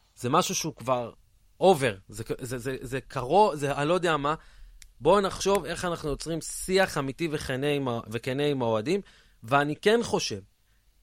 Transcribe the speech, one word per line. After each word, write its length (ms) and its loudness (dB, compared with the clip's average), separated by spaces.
זה 140 -4
משהו 240 2
שהוא 220 -6
כבר... 360 -2
אובר, 340 4
זה, 140 -10
זה, 180 -6
זה, 220 -6
זה 200 -6
קרוב, 540 2
זה, 220 -2
אני 120 0
לא 60 4
יודע 220 2
מה." 180 2
בואו 180 6
נחשוב 440 0
איך 200 -6
אנחנו 260 -4
יוצרים 300 -4
שיח 580 0
אמיתי 340 -4
וכנה 360 -2
עם 200 0
ה-, 120 -2
וכנה 360 -2
עם 160 0
האוהדים, 380 2
ואני 340 2
כן 260 4
חושב, 380 -2